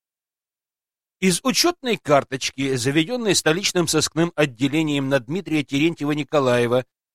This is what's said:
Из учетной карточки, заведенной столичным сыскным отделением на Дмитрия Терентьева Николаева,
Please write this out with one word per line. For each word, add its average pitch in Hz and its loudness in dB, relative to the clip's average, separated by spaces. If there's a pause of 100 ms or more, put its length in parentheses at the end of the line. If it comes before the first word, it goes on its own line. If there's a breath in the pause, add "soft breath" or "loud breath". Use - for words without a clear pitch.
(1200)
Из 185 2
учетной 262 0
карточки, 135 0
заведенной 160 0
столичным 170 0
сыскным 160 0
отделением 143 0
на 139 0
Дмитрия 156 -4
Терентьева 151 -2
Николаева, 127 0 (280)